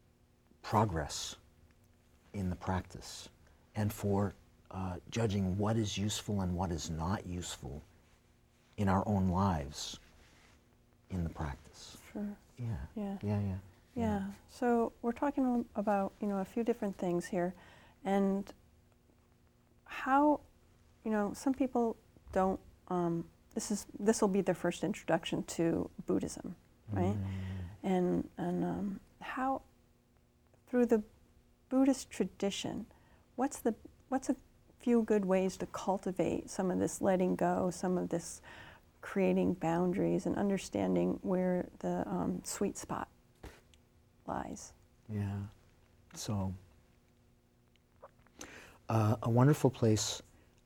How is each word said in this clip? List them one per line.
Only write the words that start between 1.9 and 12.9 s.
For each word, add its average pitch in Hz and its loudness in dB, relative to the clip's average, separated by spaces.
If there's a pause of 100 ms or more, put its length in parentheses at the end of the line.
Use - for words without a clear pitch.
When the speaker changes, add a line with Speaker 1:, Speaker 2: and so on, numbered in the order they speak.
Speaker 1:
in 95 -4
the 87 -4
practice - -6 (460)
and 104 0
for, 98 0 (380)
uh, 92 -6 (160)
judging 98 0
what 104 2
is 107 -2
useful 104 -2
and 90 0
what 87 -2
is 80 -6
not 85 -4
useful 82 -8 (920)
in 104 2
our 95 6
own 98 2
lives 87 0 (1120)
in 90 -2
the 80 -2
practice. - -10 (160)
Speaker 2:
Sure. 208 -6 (320)
Speaker 1:
Yeah. 123 -8 (300)